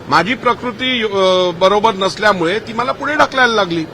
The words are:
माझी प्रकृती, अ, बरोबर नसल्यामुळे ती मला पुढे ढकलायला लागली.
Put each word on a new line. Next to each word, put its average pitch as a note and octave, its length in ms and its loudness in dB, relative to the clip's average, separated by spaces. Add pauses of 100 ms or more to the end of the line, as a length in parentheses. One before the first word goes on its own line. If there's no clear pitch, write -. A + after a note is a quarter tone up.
माझी E3+ 260 2
प्रकृती, B3 680 -2
अ, F#3 480 2
बरोबर G3 440 2
नसल्यामुळे F#3+ 640 0
ती A3+ 140 -8
मला A#3+ 200 -4
पुढे C#4 220 -4
ढकलायला C4 400 2
लागली. E3+ 400 0